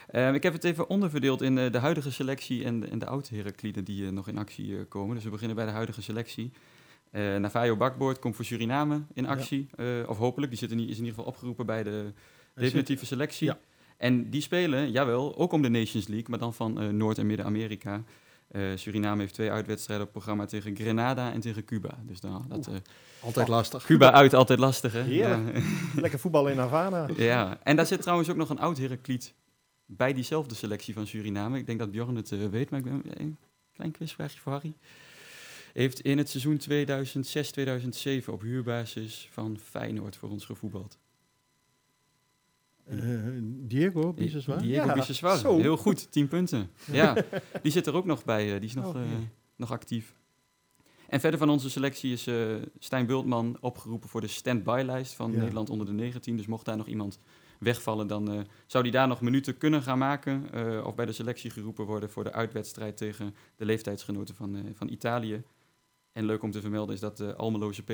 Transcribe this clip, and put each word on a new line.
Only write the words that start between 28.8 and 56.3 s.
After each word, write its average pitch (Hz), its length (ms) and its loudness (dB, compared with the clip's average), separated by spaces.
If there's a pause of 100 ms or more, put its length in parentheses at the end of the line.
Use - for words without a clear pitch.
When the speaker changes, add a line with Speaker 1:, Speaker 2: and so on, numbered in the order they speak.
Speaker 1:
bij 127 260 2
diezelfde 131 420 -2
selectie 104 400 -6
van 104 120 -6
Suriname. 107 520 -4
Ik 123 80 -8
denk 110 120 -2
dat 110 120 -4
Bjorn 117 260 -4
het, 107 160 -6
eh, 104 140 -2
weet, 113 240 -2
maar 143 80 -4
ik 127 60 -4
ben, 135 180 -6 (180)
een 151 160 -8 (360)
klein - 180 -8
quizvraagje 156 500 -10
voor 135 120 -6
Harry. 156 220 -6 (1000)
Heeft 131 280 0
in 139 180 4
het 143 100 2
seizoen 147 280 0
tweeduizend 139 720 -2
zes, 147 240 -4
tweeduizend 127 460 -2
zeven 135 360 -2
op 98 100 -8
huurbasis 117 880 -4
van 110 300 -6
Feyenoord 110 540 -8
voor 107 140 -12
ons 104 140 -10
gevoetbald. 101 540 -10 (1900)
Speaker 3:
Eh, 117 320 -4 (240)
Diego 139 720 0
Biseswar? 151 460 -4
Speaker 1:
Di-, 113 80 -2
Diego 139 200 2
Speaker 2:
Ja, 143 80 4
Speaker 1:
Biseswar. 151 440 2
Speaker 2:
zo. 190 200 6
Speaker 1:
Heel 156 180 6
goed, - 360 0
tien 143 160 4
punten. 147 420 0 (120)
Speaker 3:
<laughs> 147 100 -8
Speaker 1:
Ja, 143 240 6 (460)
die 151 100 4
zit 170 140 2
er 143 80 2
ook 185 100 0
nog 151 200 0
bij, 107 300 2
eh, 101 60 -2
die 110 80 -4
is 117 60 -10
nog, 131 140 -4
Speaker 3:
Oké. 147 100 -6
Speaker 1:
eh, 123 60 -2 (520)
nog 120 160 -6
actief. 117 420 -6 (920)
En 139 120 2
verder 160 180 4
van 151 120 6
onze 135 200 4
selectie 135 420 -2
is, 120 140 -4
eh, 113 280 0 (240)
Stijn 127 280 0
Bultman 123 540 0
opgeroepen 117 480 -8
voor 113 120 -6
de 107 60 -2
stand-by-lijst 127 880 -2
van 113 180 -4
Speaker 3:
Ja. 113 60 0
Speaker 1:
Nederland 110 320 -2
onder 107 160 -4
de 101 60 -6
negentien. 117 440 -4